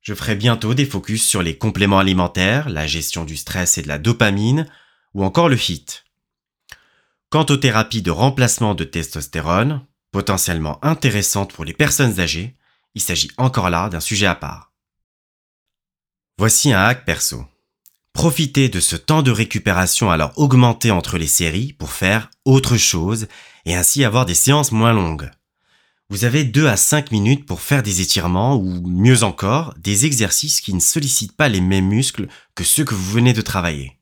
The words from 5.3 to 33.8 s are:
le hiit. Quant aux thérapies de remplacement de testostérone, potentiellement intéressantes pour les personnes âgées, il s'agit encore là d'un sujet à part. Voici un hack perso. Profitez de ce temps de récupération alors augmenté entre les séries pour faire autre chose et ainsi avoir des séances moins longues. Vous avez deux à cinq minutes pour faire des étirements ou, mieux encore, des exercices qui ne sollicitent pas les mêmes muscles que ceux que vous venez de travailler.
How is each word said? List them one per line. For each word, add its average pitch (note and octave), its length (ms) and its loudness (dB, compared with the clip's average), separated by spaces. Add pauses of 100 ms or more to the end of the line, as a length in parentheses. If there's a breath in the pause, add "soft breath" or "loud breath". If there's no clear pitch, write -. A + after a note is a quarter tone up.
le C3 80 2
hiit. - 480 -8 (1200 loud breath)
Quant D3+ 200 2
aux C#3+ 80 4
thérapies A2+ 460 0
de F2 80 -2
remplacement A#2 640 0
de E2 80 -6
testostérone, E2+ 1040 -4 (240)
potentiellement F2 760 -4
intéressantes G#2 680 -2
pour D#2+ 120 -10
les D#2 80 -10
personnes A2 460 0
âgées, E2+ 380 -4 (400)
il G#2 40 -8
s'agit - 360 -2
encore B2+ 340 0
là F2 200 0
d'un E2+ 100 -6
sujet G2+ 260 -2
à F2 80 2
part. - 380 -14 (1600)
Voici A2+ 360 2
un F#2+ 100 4
hack B2+ 220 2
perso. C#2 420 -4 (680)
Profitez D3 560 0
de F2+ 120 -2
ce - 160 -2
temps D#3 260 0
de B2+ 80 2
récupération G2+ 800 0
alors D#2 260 0
augmenté B2 540 4
entre F#2 260 0
les D#2+ 120 -2
séries F#2 460 -2
pour - 180 -10
faire G#2 360 -2 (160)
autre C3 320 4
chose G2+ 520 -2 (360 loud breath)
et E2+ 120 -2
ainsi C#3 260 0
avoir A#2+ 240 2
des F2 80 -4
séances C#3 380 2
moins A2+ 200 4
longues. D#2+ 380 -2 (800)
Vous G2+ 160 -4
avez C3 180 2
deux C#3 240 2
à A2 100 4
cinq D3 360 0
minutes A2+ 340 2
pour F2 140 -6
faire C3+ 240 0
des F#2+ 160 -2
étirements F#2 560 0
ou, F#2 280 -4
mieux A2 380 4
encore, A2+ 560 -2
des G2+ 280 0
exercices C3+ 540 0
qui F#2+ 140 -6
ne F2 60 0
sollicitent B2+ 560 -2
pas D3+ 120 2
les G2 120 0
mêmes F#2+ 260 2
muscles G#2+ 400 -2 (300 loud breath)
que - 80 -8
ceux - 200 0
que B2 120 -2
vous F#2 160 -6
venez A#2+ 200 4
de A#2 100 0
travailler. D#2 600 -4